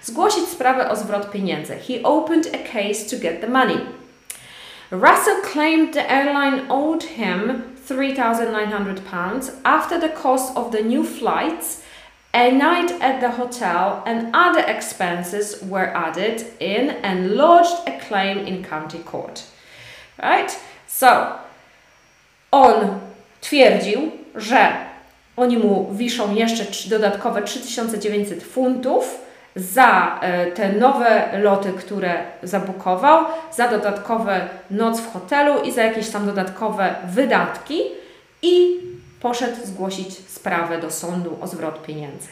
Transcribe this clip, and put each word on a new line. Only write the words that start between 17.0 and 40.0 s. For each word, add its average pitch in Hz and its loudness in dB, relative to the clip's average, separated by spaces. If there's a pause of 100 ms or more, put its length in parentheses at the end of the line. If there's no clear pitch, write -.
and 185 0
lodged 339 6
a 269 -8
claim 196 -2
in 185 -8
county 156 -10
court. - -12 (800)
Right? 381 0 (300)
So, 165 4 (1120)
on 220 6 (420)
twierdził, 226 4 (240)
że 214 4 (640)
oni 240 2
mu 196 2
wiszą 208 -2
jeszcze 226 0
trz-, - -10
dodatkowe 202 0
trzy 208 -6
tysiące 208 -6
dziewięćset 202 -4
funtów, 262 -2 (320)
za, 185 4
e, 180 0
te 202 0
nowe 226 4
loty, 196 2
które 180 -4 (200)
zabukował, 190 2 (260)
za 240 2
dodatkowy 208 -2 (400)
noc 226 0
w - -12
hotelu 285 2
i 262 -4
za 233 0
jakieś 220 0
tam 202 -4
dodatkowe 190 -2
wydatki 220 0 (600)
i 359 4 (420)
poszedł 247 -4
zgłosić 190 -10